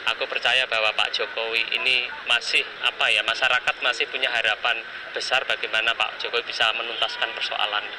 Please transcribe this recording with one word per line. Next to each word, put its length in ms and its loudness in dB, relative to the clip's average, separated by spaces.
aku 240 -2
percaya 400 2
bahwa 320 2
Pak 160 0
Jokowi 480 0
ini 320 2
masih, 400 2
apa 240 0
ya, 160 4
masyarakat 560 2
masih 320 2
punya 160 0
harapan 480 2
besar 320 0
bagaimana 480 0
Pak 240 -2
Jokowi 240 -2
bisa 320 0
menuntaskan 560 -2
persoalan 560 -2